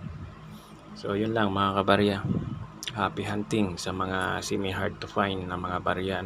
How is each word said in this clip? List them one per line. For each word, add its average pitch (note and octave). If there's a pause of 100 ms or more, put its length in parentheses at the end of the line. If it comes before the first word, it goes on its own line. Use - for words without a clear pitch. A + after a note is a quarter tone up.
(1000)
So, G#2
yun G#2+
lang, G#2
mga G2
kabarya. G2+ (760)
Happy G2+
hunting G#2
sa F#2
mga F#2
semi G2
hard F#2+
to -
find F#2+
na F2+
mga F2+
barya, F#2